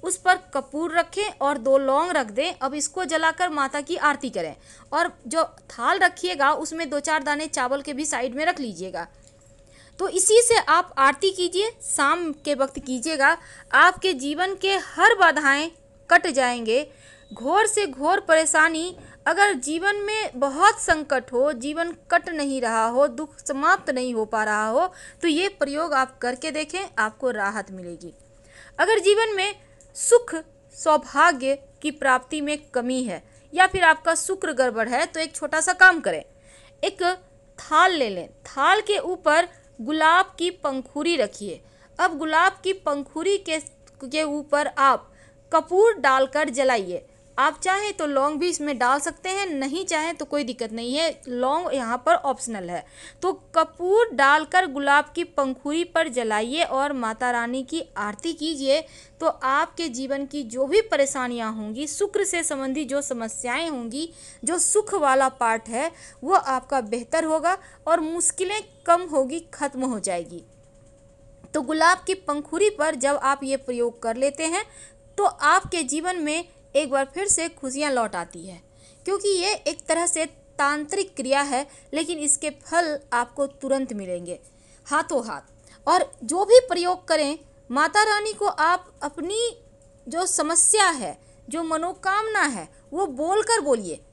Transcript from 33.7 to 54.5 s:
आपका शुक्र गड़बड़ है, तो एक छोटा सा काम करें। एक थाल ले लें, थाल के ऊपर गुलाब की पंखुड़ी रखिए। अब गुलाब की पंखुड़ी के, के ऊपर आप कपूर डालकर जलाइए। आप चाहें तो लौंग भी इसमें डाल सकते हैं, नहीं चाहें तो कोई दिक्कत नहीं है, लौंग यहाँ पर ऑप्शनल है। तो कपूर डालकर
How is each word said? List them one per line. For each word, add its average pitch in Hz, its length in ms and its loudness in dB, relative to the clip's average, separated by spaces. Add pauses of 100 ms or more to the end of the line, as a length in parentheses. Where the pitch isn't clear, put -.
आपका 320 320 4
शुक्र 370 360 -4
गड़बड़ 233 360 0
है, 254 180 0
तो 330 140 -8
एक 320 140 -6
छोटा 311 260 -4
सा 370 140 0
काम 359 260 8
करें। 170 220 -4 (600)
एक 392 200 -4 (560)
थाल 359 340 4
ले 277 180 0
लें, 175 180 -8 (180)
थाल 339 360 2
के 415 180 -2
ऊपर 339 480 2 (300)
गुलाब 311 600 2
की 349 120 -2 (100)
पंखुड़ी 294 560 -2
रखिए। 202 440 -4 (380)
अब 339 200 0
गुलाब 330 460 2
की 381 100 -2
पंखुड़ी 320 640 -2
के, 311 180 -4
के - 680 -8
ऊपर 294 440 -2
आप 269 420 2 (420)
कपूर 370 440 4
डालकर 269 540 2
जलाइए। 226 540 -2 (340)
आप 294 220 2
चाहें 392 320 -2
तो 339 140 -4
लौंग 285 320 0
भी 349 100 0
इसमें 294 300 -4
डाल 262 220 2
सकते 330 280 -8
हैं, 392 200 -2
नहीं 285 360 -4
चाहें 320 320 -2
तो 311 80 -10
कोई 294 200 -2
दिक्कत 233 280 -8
नहीं 233 220 -6
है, 320 340 -2
लौंग 262 460 -2
यहाँ 240 240 -4
पर 311 160 4
ऑप्शनल 226 560 -4
है। 175 140 -6 (380)
तो 359 100 0 (220)
कपूर 359 580 2
डालकर 294 560 4